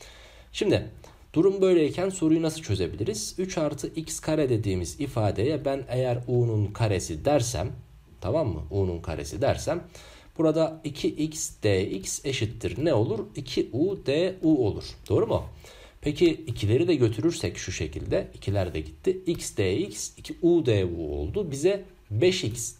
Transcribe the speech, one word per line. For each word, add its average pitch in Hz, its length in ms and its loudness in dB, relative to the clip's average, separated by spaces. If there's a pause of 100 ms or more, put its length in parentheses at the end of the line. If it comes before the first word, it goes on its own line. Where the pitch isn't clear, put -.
(520)
Şimdi 151 380 2 (420)
durum 190 280 4
böyleyken 180 480 4
soruyu 165 340 2
nasıl 160 200 -2
çözebiliriz? 92 760 -2
Üç 185 200 -4
artı 147 380 -2
x - 240 -8
kare 156 280 2
dediğimiz 101 520 0
ifadeye 127 640 0
ben 139 240 -2
eğer 123 300 0 (100)
u'nun 117 380 2
karesi 98 580 -2
dersem, 120 480 2 (480)
tamam 139 280 0
mı? 78 220 -4
U'nun 92 300 0
karesi 80 420 -6
dersem 139 420 0 (540)
burada 160 460 2
iki - 240 -2
x - 420 -4 (120)
dx 101 640 0
eşittir 135 600 -4
ne 165 100 4
olur? 185 320 0 (100)
İki - 360 -2
u 180 340 -2
du 165 420 0
olur. 117 360 2 (240)
Doğru 147 180 2
mu? 87 180 0 (560)
Peki 156 300 4 (160)
ikileri 117 420 2
de 175 60 4
götürürsek 123 640 2
şu - 140 -8
şekilde, - 640 -4
ikiler 98 400 -2
de 80 60 -4
gitti. 185 460 -4
X - 300 -4
dx, 110 640 -2
iki - 240 -12
u 170 240 6
du 90 360 2
oldu. 80 480 -4
Bize 180 340 0 (260)
beş 175 340 2
x - 360 -6